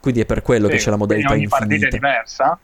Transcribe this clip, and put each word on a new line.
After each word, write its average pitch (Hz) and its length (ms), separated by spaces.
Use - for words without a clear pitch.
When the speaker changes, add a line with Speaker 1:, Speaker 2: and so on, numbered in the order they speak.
Speaker 1:
Quindi 120 200
è 107 60
per 110 160
quello 107 260
che - 100
Speaker 2:
Sì, - 60
Speaker 1:
c'è 120 60
la 104 60
Speaker 2:
quindi 104 260
Speaker 1:
modalità 101 120
Speaker 2:
ogni 104 140
partita 107 240
è 151 40
Speaker 1:
infinita. 143 200
Speaker 2:
diversa? 135 680